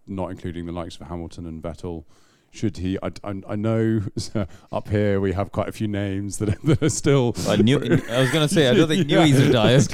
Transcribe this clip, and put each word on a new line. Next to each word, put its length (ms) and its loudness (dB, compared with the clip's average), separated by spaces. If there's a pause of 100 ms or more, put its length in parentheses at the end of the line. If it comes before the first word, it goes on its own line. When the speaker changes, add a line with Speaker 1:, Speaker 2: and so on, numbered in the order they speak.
Speaker 1:
not 240 -8
including 360 -10
the 60 -10
likes 280 -10
of 80 -16
Hamilton 380 -10
and 160 -12
Vettel, 420 -10 (460)
should 280 -4
he, 240 -2
I, 80 -6 (140)
I, 100 -8 (140)
I 80 -6
know 460 0 (340)
<laughs> 360 -8
up 160 -6
here 320 2
we 120 0
have 200 -4
quite 160 -4
a 40 -10
few 160 -6
names 500 -6
that 120 -2
are, 100 -2
<laughs> 40 -16
that 180 2
are 80 2
still 440 2 (140)
Speaker 2:
Uh, 80 2
New-, 220 4
I 420 0
was 100 2
gonna 180 2
say, 200 4
I 60 4
don't 140 4
think 160 0
Speaker 1:
<laughs> 60 -8
Yeah, 140 4
Speaker 2:
Newey's 220 6
retired. 300 4
Speaker 1:
it's 180 4